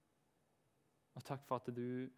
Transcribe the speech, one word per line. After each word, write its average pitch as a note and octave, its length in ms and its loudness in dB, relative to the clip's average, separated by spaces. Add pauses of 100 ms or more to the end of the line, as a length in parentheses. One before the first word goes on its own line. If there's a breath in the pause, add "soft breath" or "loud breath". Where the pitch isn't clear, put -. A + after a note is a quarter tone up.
(1160)
Og - 80 -10
takk C3+ 240 -2
for B2 100 6
at B2 160 -2
du B2 320 0 (100)